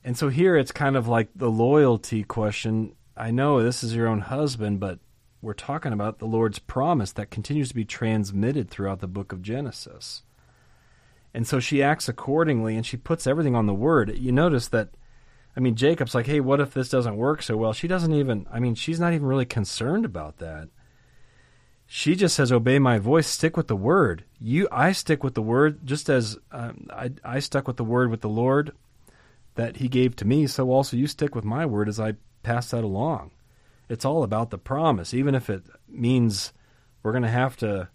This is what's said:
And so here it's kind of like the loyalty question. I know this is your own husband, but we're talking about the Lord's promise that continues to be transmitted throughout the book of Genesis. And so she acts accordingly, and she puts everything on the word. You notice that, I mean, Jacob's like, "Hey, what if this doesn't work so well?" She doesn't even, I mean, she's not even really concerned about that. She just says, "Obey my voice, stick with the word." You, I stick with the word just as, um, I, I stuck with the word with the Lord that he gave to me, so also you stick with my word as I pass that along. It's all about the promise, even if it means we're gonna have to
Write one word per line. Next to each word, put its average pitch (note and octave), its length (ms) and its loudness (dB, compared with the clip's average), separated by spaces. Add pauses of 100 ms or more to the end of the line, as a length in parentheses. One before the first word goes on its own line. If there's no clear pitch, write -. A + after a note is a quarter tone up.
And A#2+ 100 -4
so D3 120 0
here E3+ 260 4
it's C#3 160 4
kind C#3 240 0
of A#2+ 140 0
like A#2 260 2
the A#2+ 160 0
loyalty A#2 720 4
question. A2 720 -2 (220)
I A2+ 120 -6
know C3+ 320 2
this A#2+ 220 0
is A2+ 100 -4
your A#2 140 2
own G#2+ 140 0
husband, A2 580 -2
but F#2+ 200 -6 (420)
we're A2 100 -8
talking C3+ 400 -6
about G#2+ 280 -4
the A2 60 -10
Lord's A2+ 340 0
promise C3 520 -2
that - 180 -8
continues C#3 380 -4
to B2+ 80 -10
be A2+ 80 -2
transmitted A2 840 -2
throughout G2 320 -6
the G2 80 -8
book G2 240 -8
of F#2 80 -10
Genesis. - 840 -10 (1080)
And A2+ 120 -4
so C3+ 140 0
she C#3 240 0
acts D3 240 0
accordingly, B2 680 0
and A2+ 80 -4
she - 100 -8
puts E3 320 -4
everything C#3+ 260 2
on A2+ 120 2
the G2+ 80 2
word. A2 440 2
You B2+ 140 -2
notice C#3 380 2
that, A2 220 0 (680)
I - 20 -8
mean, B2+ 160 2
Jacob's C3+ 400 2
like, A#2 120 0
"Hey, D3 120 2
what C#3 220 2
if - 120 -2
this B2+ 140 -2
doesn't A#2+ 300 0
work C#3 240 0
so A2 160 -2
well?" A2 160 0
She E3 160 -6
doesn't E3+ 240 2
even, C3 360 0
I A#2+ 120 -4
mean, B2 140 0
she's E3 260 -4
not F3 100 2
even D3 160 0
really C3 180 2
concerned B2 600 -2
about D#2+ 320 -8
that. D#2+ 320 -12 (1160)
She - 300 0
just F#3 180 2
says, C3+ 160 2
"Obey B2+ 300 4
my B2+ 180 6
voice, C3+ 300 4
stick - 300 -2
with D#3+ 100 -2
the A2 80 0
word." A2 480 2 (160)
You, C3 320 0
I D3+ 220 2
stick - 280 0
with B2+ 140 -2
the A2+ 60 -2
word C#3+ 440 2
just C#3 220 -4
as, A#2+ 300 0 (160)
um, - 400 -12
I, B2 180 -8 (140)
I B2 140 -4
stuck C#3 280 -4
with B2+ 80 -4
the - 80 -4
word A#2+ 260 2
with A2+ 120 -4
the G#2+ 80 -4
Lord C3 420 2 (840)
that - 220 -4
he C3 100 -2
gave B2+ 280 2
to - 80 -10
me, C#3 220 4
so C3 240 -2
also C3 260 2
you C3 120 0
stick C#3+ 260 -2
with A2+ 100 -6
my B2 220 -2
word G#2 240 0
as G#2 100 -6
I A2 140 -2 (300)
pass A#2 260 -4
that A#2 140 -2
along. G#2+ 480 -4 (580)
It's A#2+ 160 -6
all D3+ 160 0
about A2+ 300 -2
the F#2+ 80 -10
promise, C3+ 560 0
even C#3 180 2
if B2+ 160 -2
it F#2+ 140 -4 (260)
means A#2+ 640 2 (480)
we're G#2+ 100 -2
gonna A#2+ 160 0
have B2 300 0
to G2+ 380 -4